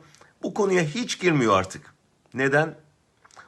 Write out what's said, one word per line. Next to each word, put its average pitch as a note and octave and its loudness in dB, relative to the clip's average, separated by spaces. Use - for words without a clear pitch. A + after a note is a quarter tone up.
bu G#3 -6
konuya F#3+ 2
hiç A3 -6
girmiyor B2+ 2
artık. - -8
Neden? C#3 0